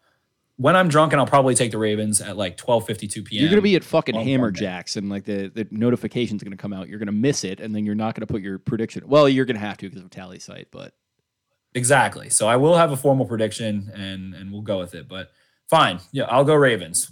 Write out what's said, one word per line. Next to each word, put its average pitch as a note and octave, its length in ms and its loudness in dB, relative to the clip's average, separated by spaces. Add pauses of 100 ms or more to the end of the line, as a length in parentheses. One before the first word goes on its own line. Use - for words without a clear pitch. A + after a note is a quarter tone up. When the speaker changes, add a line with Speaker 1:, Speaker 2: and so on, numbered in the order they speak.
(560)
Speaker 1:
when D3 200 4
I'm F#3 120 4
drunk, D3+ 240 4
and D3 80 4
I'll B2 60 2
probably C3 280 4
take A#2 160 0
the A2 80 -4
Ravens G#2+ 420 0
at, F#2+ 160 -10
like, F#2+ 220 -4
twelve A#2 280 0
fifty-two G#2+ 360 -8
P G#2 160 -8
M B2+ 40 2
Speaker 2:
You're D#3+ 80 4
gonna G#3 120 6
be G3+ 140 4
at - 80 0
fucking D#3 300 0
Speaker 1:
on A2 100 -2
Speaker 2:
Hammer B2+ 240 2
Speaker 1:
Sunday. F#2 120 -4
Speaker 2:
Jacks, F2+ 360 -6
and, G2+ 120 -6
like, G2 160 -6
the, G2 300 -6
the A2 160 -6
notification's A2+ 720 -2
gonna F#2+ 140 -14
come G2+ 180 -10
out. F#2+ 120 -10
You're G2+ 120 -14
gonna G#2 140 -6
miss A#2+ 320 0
it, F#2+ 160 -8
and G#2+ 140 -8
then G#2+ 120 -4
you're G#2 80 -2
not A2 200 -4
gonna G#2+ 120 -10
put G#2+ 160 -6
your G2 160 -8
prediction. G#2+ 480 -6
Well, C#3+ 200 6
you're C3 200 2
gonna A#2 120 -4
have G#2 200 -8
to G2 100 -12
'cause F2+ 120 -18
of F2+ 100 -20
Tally F#2 280 -18
Site, - 320 -20
but - 220 -18 (840)
Speaker 1:
Exactly. B2+ 560 2
So G#2+ 180 0
I A#2 80 4
will D#3+ 200 4
have E3 160 4
a C3 40 -4
formal C3+ 300 2
prediction, G#2+ 680 -4
and, F#2+ 400 -12
and F#2+ 180 -16
we'll G#2 100 -10
go G2+ 160 -4
with F2+ 160 -10
it. D#2+ 140 -18
But F#2 220 -16 (380)
fine, A#2 320 2 (120)
yeah, C3 120 -2
I'll C3+ 200 4
go D3+ 100 4
Ravens. A2 580 2